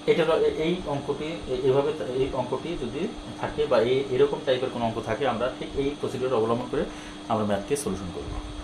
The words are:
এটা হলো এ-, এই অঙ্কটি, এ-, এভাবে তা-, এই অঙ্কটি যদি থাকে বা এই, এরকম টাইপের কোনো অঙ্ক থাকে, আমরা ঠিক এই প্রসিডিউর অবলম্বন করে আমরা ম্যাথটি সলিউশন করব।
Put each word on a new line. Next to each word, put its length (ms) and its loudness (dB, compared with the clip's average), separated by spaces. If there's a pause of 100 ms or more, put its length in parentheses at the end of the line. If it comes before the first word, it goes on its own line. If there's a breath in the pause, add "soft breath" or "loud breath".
এটা 180 6
হলো 120 4
এ-, 140 4
এই 260 0 (100)
অঙ্কটি, 600 -4
এ-, 140 -2
এভাবে 360 4
তা-, 60 -4
এই 280 0
অঙ্কটি 480 -2
যদি 280 -4 (320)
থাকে 260 -2
বা 140 4
এই, 300 4
এরকম 340 4
টাইপের 260 2
কোনো 140 -2
অঙ্ক 220 0
থাকে, 220 0
আমরা 300 0
ঠিক 180 -6
এই 240 0
প্রসিডিউর 340 -2
অবলম্বন 360 2
করে 140 0 (440 loud breath)
আমরা 160 2
ম্যাথটি 320 0
সলিউশন 380 -4
করব। 160 -8 (340)